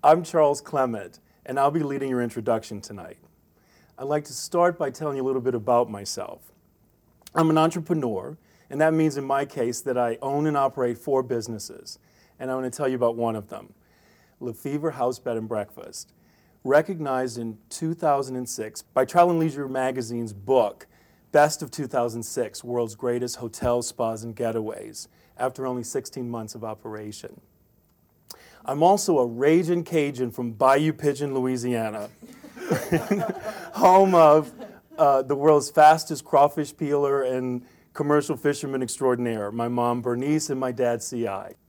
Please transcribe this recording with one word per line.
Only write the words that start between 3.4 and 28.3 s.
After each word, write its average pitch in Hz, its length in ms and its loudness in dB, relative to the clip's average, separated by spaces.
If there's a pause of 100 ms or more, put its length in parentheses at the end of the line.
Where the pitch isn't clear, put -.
I'd 131 100 -10
like 147 180 -2
to 143 80 -16
start 175 440 0
by 147 120 -4
telling 147 260 -6
you 135 80 -4
a - 20 -2
little 131 160 -2
bit 123 140 -2
about 120 340 2
myself. - 640 -12 (840)
I'm 160 160 4
an 156 80 4
entrepreneur, 156 800 0 (320)
and 139 120 -2
that 160 120 4
means 156 220 2
in 139 80 -4
my 139 220 0
case 123 340 -4
that 127 180 -2
I 117 240 0
own 143 260 0
and 147 100 0
operate 127 400 0
four 135 260 0
businesses, 117 760 -8 (400)
and 131 140 -8
I 127 40 -2
wanna 131 160 -4
tell 135 180 -2
you 131 80 -2
about 117 180 2
one 113 220 -2
of 98 100 -10
them, - 260 -16 (680)
Lefevre 143 500 -6
House 127 260 -2
Bed 120 200 -4
and 110 100 -6
Breakfast. - 640 -10 (540)
Recognized 135 720 0
in 113 200 -8 (120)
two 165 240 -6
thousand 139 420 0
and 123 140 -8
six - 320 -10
by - 240 0
Travel 175 260 6
and 165 80 2
Leisure 143 300 -2
magazine's 123 640 -4
book, 104 540 0 (440)
Best 151 300 4
of 143 100 -10
two 143 160 -6
thousand 117 360 -2
six, 113 420 -6
World's 120 300 -2
Greatest 123 420 -4
Hotels, 120 500 -2
Spas, 113 380 -4
and 113 100 -12
Getaways, 107 720 -6 (300)
after 131 280 -4
only 123 180 -4
sixteen 131 460 -8
months 113 240 -8
of 113 120 -12
operation. 107 720 -12 (1300)